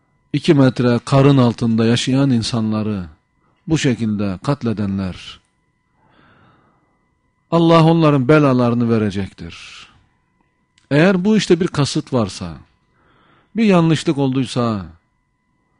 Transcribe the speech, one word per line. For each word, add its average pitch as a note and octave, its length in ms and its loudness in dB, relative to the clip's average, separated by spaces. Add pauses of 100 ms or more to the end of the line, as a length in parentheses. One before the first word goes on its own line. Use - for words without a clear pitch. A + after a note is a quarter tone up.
(320)
iki D3+ 220 2
metre B2+ 500 2
karın C#3 320 4
altında A#2 500 2
yaşayan C3 440 0
insanları G#2+ 760 -4 (600)
bu D#3+ 100 0
şekilde G#2 680 -2
katledenler, G2 960 -6 (2000)
Allah E3 340 4
onların D3+ 440 2
belalarını B2 600 2
verecektir. G2 960 -6 (1040)
Eğer F3 340 2
bu G#3+ 120 2
işte F3 240 2
bir F3 80 -2
kasıt - 440 -4
varsa, F#2+ 440 -4 (1000)
bir A3+ 80 0
yanlışlık E3 540 2
olduysa, A#2+ 680 -4 (920)